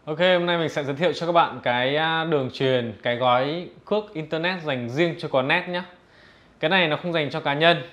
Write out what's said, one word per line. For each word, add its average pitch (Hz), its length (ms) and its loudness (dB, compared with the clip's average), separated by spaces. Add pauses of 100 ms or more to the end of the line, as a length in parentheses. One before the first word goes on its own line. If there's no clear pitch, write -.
(120)
Ok, 151 80 -6
hôm 180 260 4
nay 175 120 0
mình 160 120 0
sẽ 147 140 -4
giới 139 120 -4
thiệu 160 180 0
cho 165 120 -6
các 170 60 -2
bạn 147 320 2
cái, 127 320 0
à, 160 280 0
đường 143 300 0
truyền, 127 400 0 (100)
cái 120 120 0
gói 131 540 0 (160)
cước 214 280 -2
internet 165 480 -4
dành 127 280 -4
riêng 160 300 0
cho 156 120 -8
quán 131 160 2
net 170 220 2
nhá. 180 140 -6 (760)
Cái 156 100 0
này 180 180 4
nó 151 80 0
không 170 180 -6
dành 151 160 -2
cho 151 100 -6
cá 143 140 -2
nhân 165 240 4 (160)